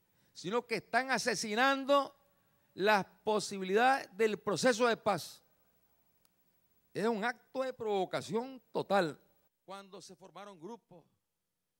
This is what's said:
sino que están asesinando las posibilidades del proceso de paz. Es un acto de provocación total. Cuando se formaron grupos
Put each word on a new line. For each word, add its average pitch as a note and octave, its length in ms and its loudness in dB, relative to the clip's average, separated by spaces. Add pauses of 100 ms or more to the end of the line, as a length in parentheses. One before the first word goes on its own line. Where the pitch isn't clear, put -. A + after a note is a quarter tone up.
(340)
sino A3+ 320 -4
que A#3 100 -6
están B3 360 -2
asesinando C4 1040 2 (600)
las F3+ 300 4 (180)
posibilidades G#3 920 0
del G#3+ 240 0
proceso A3+ 480 2
de A3+ 80 4
paz. - 480 -4 (1500)
Es G3 140 -2
un A3 160 0
acto B3 400 -4
de C4 100 -6
provocación G#3 880 -4 (100)
total. E3 480 0 (460)
Cuando G3 360 -18
se F#3+ 140 -20
formaron F#3 440 -18
grupos F3+ 460 -18 (760)